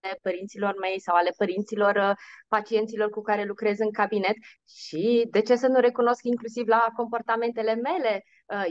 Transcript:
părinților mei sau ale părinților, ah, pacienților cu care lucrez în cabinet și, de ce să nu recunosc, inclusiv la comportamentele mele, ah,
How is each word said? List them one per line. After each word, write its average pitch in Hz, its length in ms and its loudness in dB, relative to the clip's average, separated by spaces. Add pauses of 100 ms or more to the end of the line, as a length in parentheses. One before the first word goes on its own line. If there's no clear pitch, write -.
(220)
părinților 196 580 -4
mei 190 200 -4
sau 175 160 0
ale 175 220 4
părinților, 202 600 0
ah, 196 180 2 (320)
pacienților 214 640 0
cu 208 120 -8
care 208 220 -2
lucrez 208 360 -2
în 214 120 0
cabinet 208 440 0 (320)
și, 233 600 0
de 208 120 2
ce 247 140 4
să 247 120 0
nu 262 120 4
recunosc, 240 440 2
inclusiv 240 440 -4
la 226 280 4
comportamentele 226 800 -2
mele, 240 480 -2 (220)
ah, 202 260 -6